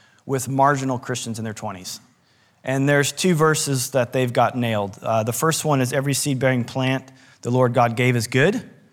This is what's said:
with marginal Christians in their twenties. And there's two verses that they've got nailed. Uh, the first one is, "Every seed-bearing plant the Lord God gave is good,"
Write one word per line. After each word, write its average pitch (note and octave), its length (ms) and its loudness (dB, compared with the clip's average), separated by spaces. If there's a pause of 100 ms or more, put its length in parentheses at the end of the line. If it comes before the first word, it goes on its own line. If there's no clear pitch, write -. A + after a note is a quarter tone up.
(260)
with B2+ 240 -4
marginal C3+ 480 2
Christians A#2+ 400 -8
in A2 80 -8
their A2 80 -8
twenties. F#2+ 460 -12 (680)
And C3+ 240 0
there's C#3+ 220 4
two F#3 240 2
verses D3+ 560 2
that B2 200 0
they've B2+ 220 0
got A#2+ 240 2
nailed. G#2+ 440 -2
Uh, A2+ 200 0
the A2+ 100 -2
first D#3 320 -2
one C#3+ 180 2
is, B2 120 -2
"Every C#3 220 -2
seed-bearing C3 500 0
plant C3 440 -4 (340)
the A#2+ 80 -4
Lord B2 240 2
God A#2 200 4
gave B2 200 2
is A2+ 120 -2
good," F3+ 400 2 (260)